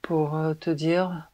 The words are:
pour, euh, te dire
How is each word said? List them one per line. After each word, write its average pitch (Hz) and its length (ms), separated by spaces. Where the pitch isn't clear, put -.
pour, 156 340
euh, 156 180
te 156 160
dire 165 640